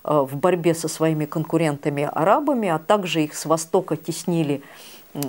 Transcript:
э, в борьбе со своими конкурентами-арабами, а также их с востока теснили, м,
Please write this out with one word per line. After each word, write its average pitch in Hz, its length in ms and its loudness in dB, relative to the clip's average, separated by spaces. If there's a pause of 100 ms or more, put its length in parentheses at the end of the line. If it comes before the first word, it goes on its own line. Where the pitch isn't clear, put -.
э, 143 220 2
в 131 100 -8
борьбе 170 380 2
со 160 140 -6
своими 156 380 0
конкурентами-арабами, 160 1400 0
а 156 80 0
также 170 460 0
их 151 120 -8
с - 80 -10
востока 165 520 0
теснили, 160 680 -2 (520)
м, - 140 -8